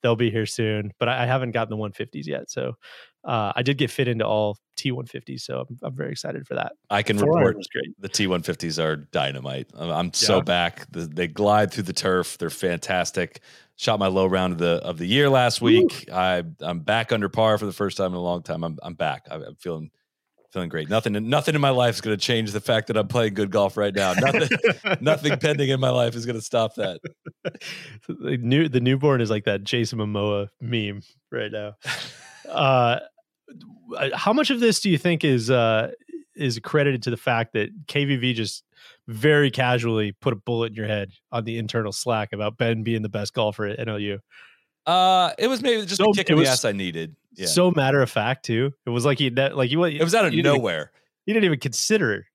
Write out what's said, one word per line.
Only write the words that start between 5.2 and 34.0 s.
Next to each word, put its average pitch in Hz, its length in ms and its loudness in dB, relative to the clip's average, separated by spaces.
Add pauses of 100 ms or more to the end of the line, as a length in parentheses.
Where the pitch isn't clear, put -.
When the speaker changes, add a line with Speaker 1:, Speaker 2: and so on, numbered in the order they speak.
Speaker 1:
so - 220 -6
I'm, 120 140 -16
I'm 139 140 -8
very 139 160 -8
excited 139 340 -10
for - 100 -10
that. - 180 -6 (180)
Speaker 2:
I 101 100 2
can 107 160 0
Speaker 1:
Four 104 120 4
iron 165 80 4 (100)
Speaker 2:
report 92 100 2
Speaker 1:
was 95 100 -12
great. - 320 -8
Speaker 2:
the 98 100 -10
T 101 180 0
one 90 160 0
fifties 82 340 -4
are 78 200 0
dynamite. 69 760 -4
I'm, 85 160 -8
I'm 82 240 -2
so - 220 2
Speaker 1:
Yeah. 92 60 4
Speaker 2:
back. 87 500 0
The, 85 160 -8
they 82 200 -4
glide 104 440 2
through 104 120 -6
the 87 100 -8
turf. 92 440 -2
They're 82 140 -6
fantastic. 87 880 -4 (380)
Shot 110 200 0
my 98 100 2
low 95 200 4
round 92 260 2
of 82 60 -6
the, 85 260 2
of 87 140 -6
the 87 80 -4
year 139 220 4
last 123 320 4
Speaker 1:
Woo. 120 80 2
Speaker 2:
week. - 420 4
I, 92 320 2 (180)
I'm 85 200 -6
back 110 300 0
under 104 180 0
par 110 280 4
for 107 80 -2
the 98 80 -4
first 101 240 -4
time 95 140 0
in 90 60 -4
a 87 40 -4
long 87 220 -2
time. 82 200 -6
I'm, 82 200 -6
I'm 87 100 -12
back. 76 380 -4
I'm, 78 100 -10
I'm 76 140 -16
feeling, 80 340 -8 (640)
feeling 90 160 -6
great. 78 200 -6
Nothing, 110 240 0 (140)
nothing 147 280 0
in 147 60 2
my 139 100 4
life 123 240 2
is - 60 -8
gonna 107 160 -2
change 110 340 -2
the 104 100 -4
fact 110 260 0
that 113 80 -2
I'm 104 120 2
playing 113 260 0
good 101 180 0
golf 101 240 2
right 101 180 0
now. 95 200 2
Nothing, 139 360 2 (280)
Speaker 1:
<laughs> 190 240 -2
Speaker 2:
nothing 147 380 2
pending 143 300 2
in 135 100 2
my 131 100 2
life 120 260 2
is 117 120 -8
gonna 117 140 -6
stop 113 340 0
that. 92 240 -4 (1080)
Speaker 1:
The - 300 -4
new, 135 320 2
the 127 100 2
newborn 131 420 4
is 110 80 0
like 107 160 0
that 101 180 0
Jason 117 360 -2
Momoa 104 500 -2 (120)
meme 107 400 -4 (300)
right 110 200 -6
now. 104 280 -10
Speaker 2:
<laughs> - 60 -18 (640)
Speaker 1:
Uh, 127 520 4 (1120)